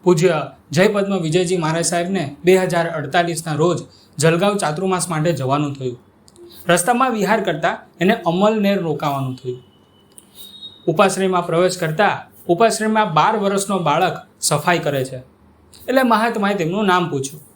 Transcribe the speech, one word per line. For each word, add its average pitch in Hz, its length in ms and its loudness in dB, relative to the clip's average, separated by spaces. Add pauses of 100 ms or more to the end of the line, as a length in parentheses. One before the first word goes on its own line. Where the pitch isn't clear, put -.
પૂજ્ય 165 480 2 (200)
જય 180 160 4
પદ્મ 196 320 0
વિજયજી 175 380 0
મહારાજ 165 280 -2
સાહેબને 175 500 -2 (100)
બે 185 120 6
હજાર 170 320 0
અડતાલીસના 160 640 -2
રોજ 160 260 0 (380)
જલગાંવ 170 380 2
ચાતુર્માસ 180 540 -2
માટે 160 240 0
જવાનું 135 400 -2
થયું. 127 260 -8 (680)
રસ્તામાં 240 440 2
વિહાર 208 320 0
કરતા 170 340 -2 (240)
એને 190 140 4 (100)
અમલનેર 196 540 2
રોકાવાનું 139 560 -4
થયું. 127 280 -12 (1200)
ઉપાશ્રયમાં 185 580 0
પ્રવેશ 175 320 0
કરતા 160 520 -2 (180)
ઉપાશ્રયમાં 214 680 2
બાર 185 240 4
વર્ષનો 196 420 -2
બાળક 165 380 0 (240)
સફાઈ 165 380 0
કરે 139 260 -2
છે. 131 120 -12 (720)
એટલે 262 160 4
મહાત્માએ 220 500 0
તેમનું 190 320 -2
નામ 180 240 2
પૂછ્યું. 139 320 -8 (140)